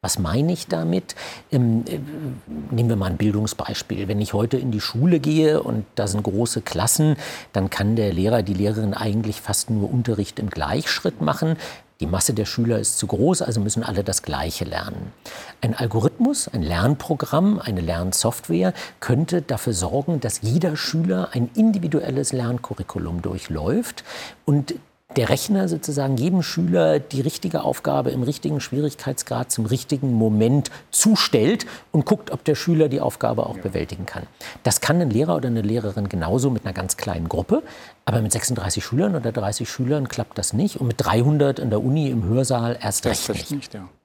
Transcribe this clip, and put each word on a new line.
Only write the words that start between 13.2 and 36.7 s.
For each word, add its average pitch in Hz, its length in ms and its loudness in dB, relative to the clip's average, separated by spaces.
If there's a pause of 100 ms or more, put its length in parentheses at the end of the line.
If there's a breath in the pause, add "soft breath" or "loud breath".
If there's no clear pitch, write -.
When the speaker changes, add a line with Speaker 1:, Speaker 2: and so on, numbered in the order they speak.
Speaker 1:
also 110 180 0
müssen 107 220 0
alle 98 200 -2
das 98 200 -2
Gleiche 76 420 -4
lernen. - 480 -6 (480 loud breath)
Ein 113 140 0
Algorithmus, 123 760 2
ein 95 140 -2
Lernprogramm, 143 1000 2
eine 95 200 -2
Lernsoftware 95 880 0 (280 loud breath)
könnte 160 420 2
dafür 120 320 -2
sorgen, 135 440 0
dass 117 220 -4
jeder 151 380 2
Schüler 180 540 0
ein 120 220 0
individuelles 160 800 2
Lerncurriculum 107 880 -4
durchläuft 90 840 -4 (440 loud breath)
und 143 300 2 (400)
der 120 120 2
Rechner 196 380 2
sozusagen 143 520 0
jedem 180 220 2
Schüler 165 600 4
die 135 200 -6
richtige 160 440 -2
Aufgabe 139 460 0
im 131 120 -2
richtigen 143 380 -2
Schwierigkeitsgrad 135 920 -4
zum 113 160 -2
richtigen 131 460 0
Moment 113 580 4 (220 loud breath)
zustellt 196 760 4 (240 loud breath)
und 151 160 2
guckt, - 240 2
ob - 140 -8
der 151 100 4
Schüler 156 340 4
die 135 120 0
Aufgabe - 460 0
auch - 100 -8
Speaker 2:
Ja. 95 60 -14
Speaker 1:
bewältigen 90 440 -4
kann. - 220 -10 (340 loud breath)
Das - 180 2
kann 165 200 4
ein 151 100 2
Lehrer 151 240 2
oder 131 140 0
eine 113 140 0
Lehrerin 104 460 -2
genauso 95 420 2
mit 113 140 -2
einer 95 100 -4